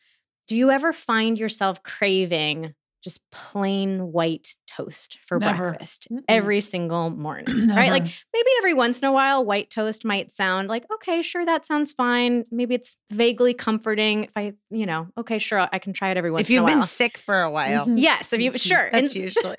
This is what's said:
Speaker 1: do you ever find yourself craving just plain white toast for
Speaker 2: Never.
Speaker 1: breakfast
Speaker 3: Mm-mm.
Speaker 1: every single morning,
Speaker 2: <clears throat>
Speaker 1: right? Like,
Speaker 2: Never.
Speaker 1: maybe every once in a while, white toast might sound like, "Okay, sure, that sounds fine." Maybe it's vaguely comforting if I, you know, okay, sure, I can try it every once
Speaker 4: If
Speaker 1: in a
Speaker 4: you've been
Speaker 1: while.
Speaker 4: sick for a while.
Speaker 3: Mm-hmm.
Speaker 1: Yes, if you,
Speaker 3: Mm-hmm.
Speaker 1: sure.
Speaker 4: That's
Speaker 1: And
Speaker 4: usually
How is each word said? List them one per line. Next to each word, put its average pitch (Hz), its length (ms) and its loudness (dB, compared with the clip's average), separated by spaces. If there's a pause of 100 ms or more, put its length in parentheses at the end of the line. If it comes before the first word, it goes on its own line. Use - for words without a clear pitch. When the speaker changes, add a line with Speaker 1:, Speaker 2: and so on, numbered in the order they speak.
(480)
Speaker 1:
do 220 80 -2
you 254 140 4
ever 269 240 2
find 226 440 0
yourself 208 440 -2
craving 160 920 -2 (280)
just - 180 -10 (100)
plain 196 840 -4
white 165 420 -2 (120)
toast - 600 -14
for - 120 -2
Speaker 2:
Never. 202 260 0
Speaker 1:
breakfast - 460 -8
Speaker 3:
Mm-mm. 247 160 -8
Speaker 1:
every 208 360 2
single 170 480 -2
morning, 151 360 -8
Speaker 2:
<clears throat> 233 220 2
Speaker 1:
right? 226 220 4
Like, - 140 2
Speaker 2:
Never. 170 100 -6 (180)
Speaker 1:
maybe 466 160 4 (120)
every 381 120 2
once 247 260 2
in - 80 -2
a 269 60 2
while, 269 320 4
white 208 240 -2
toast 220 380 -4
might 202 260 -2
sound 190 360 0
like, 233 220 -4
"Okay, 370 300 -2
sure, 349 240 -4
that 330 220 0
sounds 294 260 -2
fine." 240 580 0
Maybe 240 240 -2
it's 240 220 -6 (160)
vaguely 233 400 2
comforting 214 720 0
if - 100 -14
I, 208 200 -6 (160)
you 220 160 -4
know, 165 220 -4 (100)
okay, 226 200 -4
sure, 208 320 0
I 185 100 -4
can 196 120 -8
try 190 200 -2
it 185 40 -2
every 170 140 -2
once 165 140 0
Speaker 4:
If - 40 -2
Speaker 1:
in 233 60 4
a - 60 6
Speaker 4:
you've 226 60 4
been 302 120 4
Speaker 1:
while. 214 80 4
Speaker 4:
sick - 320 2
for 196 240 0
a 160 80 0
while. 143 340 0
Speaker 3:
Mm-hmm. 233 140 2
Speaker 1:
Yes, 277 340 2
if 226 80 0
you, 247 100 0
Speaker 3:
Mm-hmm. - 60 -4
Speaker 1:
sure. 254 340 2
Speaker 4:
That's 262 240 2
Speaker 1:
And 190 80 -4
Speaker 4:
usually 185 360 -2